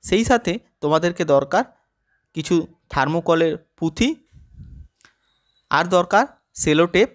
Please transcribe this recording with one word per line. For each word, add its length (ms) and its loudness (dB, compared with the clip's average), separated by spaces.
সেই 220 0
সাথে 260 0
তোমাদেরকে 440 -2
দরকার 380 2
কিছু 200 -2
থার্মোকলের 640 0
পুঁথি, 340 -2
আর 180 2
দরকার 360 2
সেলো 260 2
টেপ 280 0